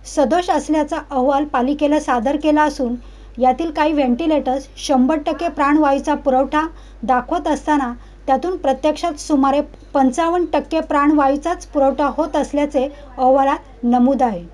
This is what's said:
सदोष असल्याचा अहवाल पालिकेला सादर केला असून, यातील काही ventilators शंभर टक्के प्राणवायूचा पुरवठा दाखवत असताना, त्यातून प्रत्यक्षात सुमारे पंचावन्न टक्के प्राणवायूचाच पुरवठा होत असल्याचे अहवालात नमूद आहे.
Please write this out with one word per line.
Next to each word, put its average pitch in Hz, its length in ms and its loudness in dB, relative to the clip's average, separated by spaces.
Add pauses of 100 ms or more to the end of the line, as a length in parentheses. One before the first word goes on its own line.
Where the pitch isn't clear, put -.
(160)
सदोष 320 340 2
असल्याचा 302 480 0 (140)
अहवाल 277 340 2
पालिकेला 294 540 0
सादर 269 440 0
केला 302 200 4
असून, 269 320 -2 (420)
यातील 254 340 0
काही 311 220 0
ventilators 277 760 0 (100)
शंभर 269 400 2
टक्के 320 300 -4
प्राणवायूचा 294 680 2
पुरवठा 277 460 0 (420)
दाखवत 262 440 -2
असताना, 277 460 0 (340)
त्यातून 285 300 0
प्रत्यक्षात 302 640 -2
सुमारे 277 420 2 (320)
पंचावन्न 330 600 2
टक्के 320 260 -2
प्राणवायूचाच 294 840 0
पुरवठा 277 400 0
होत 294 300 -2
असल्याचे 285 480 -2 (340)
अहवालात 269 680 2
नमूद 247 400 2
आहे. 202 200 -2 (100)